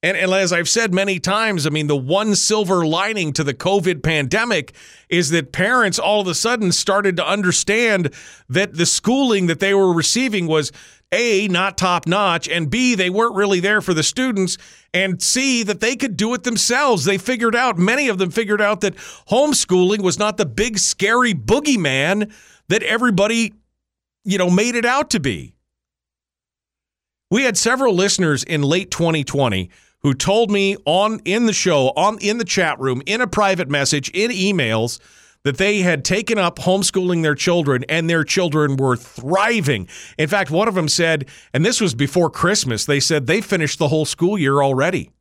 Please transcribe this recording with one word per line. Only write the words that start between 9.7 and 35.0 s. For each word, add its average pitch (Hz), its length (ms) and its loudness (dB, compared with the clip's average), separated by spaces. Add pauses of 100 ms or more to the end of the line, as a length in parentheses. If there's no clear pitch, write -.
were 196 180 4
receiving 190 560 0
was, 156 240 0 (400)
A, 214 380 0
not 185 280 -2
top 175 300 0
notch, 180 400 0
and 160 220 -2
B, 247 260 0
they 185 140 0
weren't 226 260 0
really 196 240 2
there 202 220 0
for 185 120 -2
the 156 80 0
students, 208 560 -2 (360)
and 185 280 -2
C, 254 420 0
that 196 180 -4
they 240 160 -2
could 226 180 -4
do 214 180 -2
it 254 100 -6
themselves. 240 600 0
They 196 140 0
figured 226 360 -2
out, 240 240 0
many 240 300 2
of 196 120 -2
them 185 120 0
figured 208 300 0
out 208 180 0
that 196 160 -2
homeschooling 208 1040 0
was 185 180 0
not 208 200 -2
the 202 80 0
big 196 340 -4
scary 226 540 0
boogeyman 190 1000 0 (380)
that 214 140 0
everybody, 220 680 0 (680)
you 196 140 -2
know, 180 120 2
made 220 260 2
it 233 100 -2
out 277 240 0
to 220 100 0
be. 92 360 -6 (1700)
We 240 140 2
had 240 140 0
several 247 380 2
listeners 175 500 0
in 156 160 -2
late 170 300 0
twenty 160 340 0
twenty 107 440 -2 (320)
who 139 120 2
told 202 360 2
me 196 360 2
on, 196 400 0
in 226 200 0
the 220 60 4
show, 147 380 2
on, 196 300 0
in 208 180 -2
the 233 80 -2
chat 165 340 -2
room, 131 260 -2
in 208 140 -2
a 247 80 0
private 185 420 0
message, 139 420 0
in 220 200 -2
emails, 139 640 0 (460)